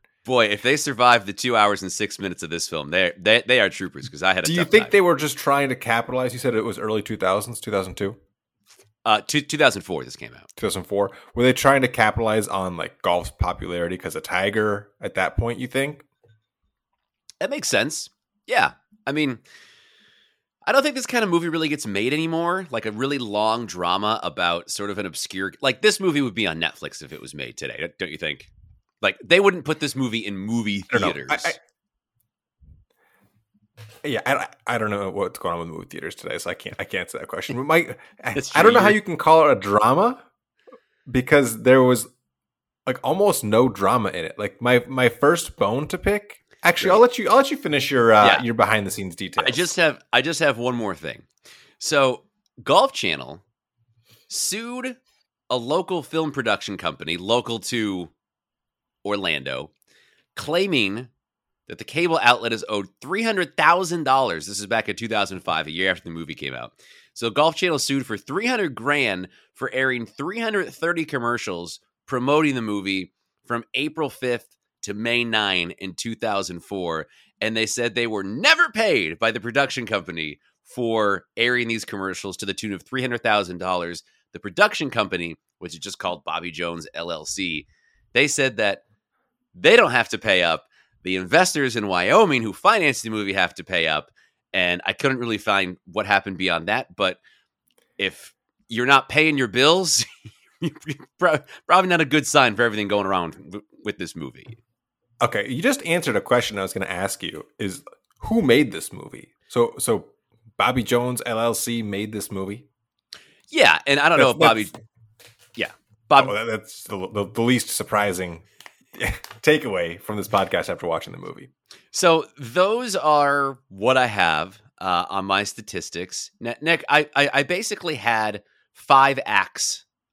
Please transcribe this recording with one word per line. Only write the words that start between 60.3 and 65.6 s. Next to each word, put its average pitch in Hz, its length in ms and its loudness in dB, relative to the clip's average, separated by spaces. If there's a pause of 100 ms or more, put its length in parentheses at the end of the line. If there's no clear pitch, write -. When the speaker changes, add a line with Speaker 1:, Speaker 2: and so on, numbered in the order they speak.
Speaker 1:
claiming 131 720 -2 (580)
that - 100 -16
the 110 60 -18
cable 165 380 -2
outlet 117 320 4
is 104 160 -6
owed 101 180 -4 (140)
three 190 220 -6
hundred 190 320 -2
thousand 170 480 2
dollars. 120 440 2
This 98 120 -10
is 104 60 -8
back 110 240 -2
in 95 60 -6
two 113 120 -8
thousand 98 340 -2
five, 80 260 -4